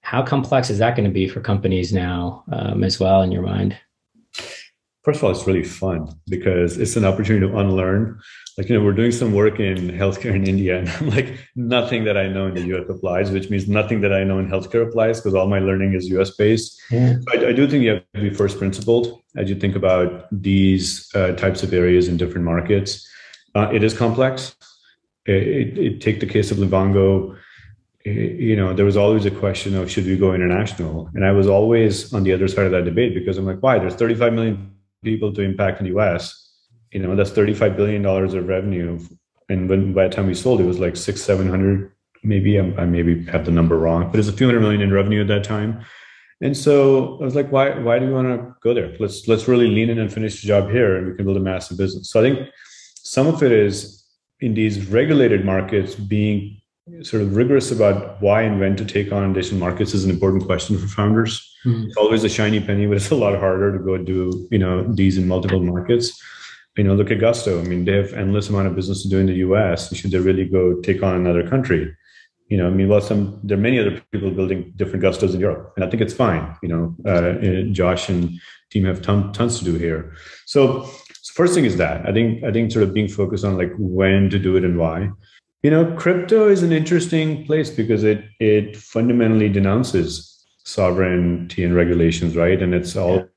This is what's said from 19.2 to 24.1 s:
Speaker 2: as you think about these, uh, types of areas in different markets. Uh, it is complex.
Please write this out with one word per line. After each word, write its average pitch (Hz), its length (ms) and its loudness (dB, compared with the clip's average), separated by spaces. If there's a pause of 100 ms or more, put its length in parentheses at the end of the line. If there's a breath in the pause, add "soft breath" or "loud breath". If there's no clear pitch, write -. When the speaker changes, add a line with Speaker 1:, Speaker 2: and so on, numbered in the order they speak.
Speaker 2:
as 98 140 -4
you 98 60 -2
think 95 200 -2
about 92 560 0
these, 95 840 0
uh, 92 160 2
types 95 320 -2
of 90 100 -2
areas 90 340 4
in 87 100 -2
different 87 280 -2
markets. 85 600 -2 (480 loud breath)
Uh, 104 180 2
it 107 100 2
is 110 140 0
complex. 127 580 -2 (680 soft breath)